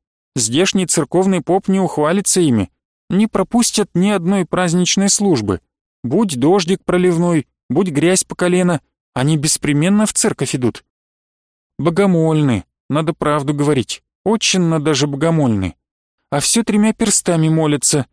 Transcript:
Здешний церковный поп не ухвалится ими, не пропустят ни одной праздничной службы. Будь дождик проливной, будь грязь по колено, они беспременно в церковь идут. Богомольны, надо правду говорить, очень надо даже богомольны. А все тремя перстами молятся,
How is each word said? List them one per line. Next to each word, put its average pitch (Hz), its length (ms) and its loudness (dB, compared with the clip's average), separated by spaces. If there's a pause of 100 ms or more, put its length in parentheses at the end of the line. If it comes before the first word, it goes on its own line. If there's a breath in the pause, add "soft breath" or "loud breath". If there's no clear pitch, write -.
(340)
Здешний 160 520 0
церковный 180 540 0
поп 180 280 -2
не 190 100 2
ухвалится 180 640 0
ими, 117 300 2 (400)
не 202 160 2
пропустят 214 680 -2
ни 180 140 2
одной 190 360 0
праздничной 180 640 0
службы. 117 520 0 (440)
Будь 156 340 -2
дождик 175 460 0
проливной, 175 600 0 (240)
будь 185 180 0
грязь 165 360 0
по - 100 -14
колено, 180 480 0 (320)
они 147 240 0
беспременно 156 680 0
в 202 80 -2
церковь - 420 -4
идут. 123 300 -4 (920)
Богомольны, 160 840 0 (260)
надо 156 240 -2
правду 147 400 -2
говорить, 143 480 -2 (200)
очень 202 380 0
надо 165 240 0
даже 147 220 0
богомольны. 139 720 0 (540)
А 143 100 -2
все - 220 0
тремя 214 300 2
перстами 175 560 0
молятся, 151 640 0